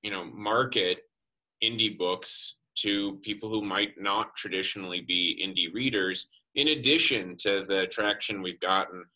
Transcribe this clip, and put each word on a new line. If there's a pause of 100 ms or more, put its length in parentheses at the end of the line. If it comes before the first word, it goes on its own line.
you
know,
market (600)
indie
books (200)
to
people
who
might
not
traditionally
be
indie
readers, (240)
in
addition
to
the
traction
we've
gotten (120)